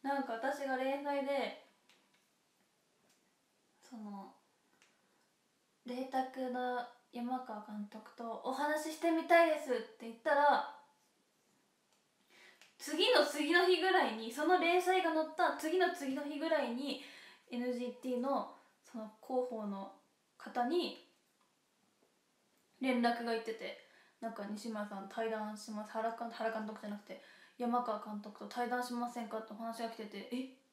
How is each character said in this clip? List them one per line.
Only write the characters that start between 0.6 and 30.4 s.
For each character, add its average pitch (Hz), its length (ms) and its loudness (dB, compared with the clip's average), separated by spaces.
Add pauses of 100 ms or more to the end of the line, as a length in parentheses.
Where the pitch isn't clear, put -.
連 269 260 0
載 285 220 0
で、 269 400 -2 (2250)
そ 240 80 -14
の、 202 360 -12 (1500)
「麗 254 260 -4
澤 262 400 -2
の 247 360 -2 (240)
山 240 280 -4
川 214 260 -10
監 208 260 -10
督 - 240 -16
と 226 300 -8
お 262 80 -2
話 302 380 0
し - 60 -10
し - 40 -6
て 339 100 4
み 330 160 2
た 339 180 10
い 320 40 2
で 302 100 2
す」 262 140 -2
っ 233 40 2 (200)
て 226 80 -16
言 226 80 -10
っ - 40 -14
た 294 180 4
ら、 285 400 6 (2000)
次 359 360 2
の 294 120 8
次 294 260 0
の 359 140 8
日 359 160 6
ぐ 381 100 4
ら 320 180 6
い 214 60 -4
に、 226 160 -6
そ 294 140 -2
の 359 120 8
連 349 240 4
載 359 220 4
が 330 100 2
載 311 120 2
っ 311 100 -10
た 294 220 2
次 320 200 0
の 359 160 4
次 269 220 -4
の 285 80 -4
日 294 160 -6
ぐ 320 80 -2
ら 302 160 4
い 233 120 -2
に、 277 280 -6 (480)
エ 247 60 -4
ヌ 247 160 -2
ジ 240 120 -2
ー 240 100 -4
テ 254 140 -6
ィ 247 80 0
ー - 20 0
の 269 360 -2 (280)
そ - 160 -16
の 214 120 -12 (140)
広 247 240 0
報 220 180 -6
の 196 320 -8 (380)
方 240 280 -2
に - 440 -2 (1700)
連 247 220 2
絡 240 240 2
が 233 80 -2
行 226 80 -2
っ - 20 -12
て 220 120 -6
て、 - 300 -12 (360)
な 226 80 -6
ん 202 40 -8
か、 202 180 -8
「西 214 180 -8
村 208 180 -4
さ 196 140 -8
ん 202 80 -12
対 226 200 -4
談 214 280 -6
し 214 140 -14
ま 214 140 -6
す。 - 60 -16
原 226 260 -2
監-、 233 140 -6
原 226 200 -2
監 214 140 -4
督 208 160 -10
じ 214 60 -10
ゃ - 40 -8
な 208 60 -8
く - 100 -16
て、 185 140 -14 (360)
山 240 260 0
川 214 160 -2
監 208 220 -8
督 208 180 -16
と 208 80 -10
対 240 220 -4
談 247 140 0
し 247 100 -6
ま 240 160 -2
せ 240 140 -8
ん 208 40 -8
か？」 220 120 -6
っ 220 80 -10
て - 60 -16
お - 40 -12
話 226 260 -8
が 226 60 -4
来 226 80 -12
て 214 80 -8
て、 202 260 -12
え？ 262 240 -6 (180)